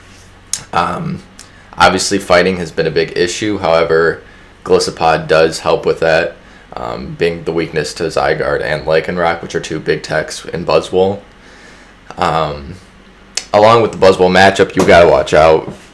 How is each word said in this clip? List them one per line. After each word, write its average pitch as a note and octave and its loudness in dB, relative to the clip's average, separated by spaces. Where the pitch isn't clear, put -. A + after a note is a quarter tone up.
Um, - -4
obviously, F#2 2
fighting F2+ 2
has E2 -8
been D#2+ -2
a D#2 -4
big D#2+ -2
issue. G2 -2
However, D#2+ 2
Golisopod D#2+ 0
does D#2+ 2
help E2 -2
with D#2+ -2
that, E2 0
um, A#1+ -10
being E2+ -4
the F2 -4
weakness D#2 -4
to F2+ -8
Zygarde C#2+ -2
and D2+ -6
Lycanroc, E2 -2
which - -10
are E2 -4
two D#2+ -8
big D#2 -4
techs - -6
in E2+ -10
Buzzwole. F#2 0
Um, D#2 -4
along A2 6
with G#2 -2
the F2+ -10
Buzzwole F2+ 4
matchup, F#2+ 4
you F#2 0
gotta F2 6
watch D2 2
out D#2+ 4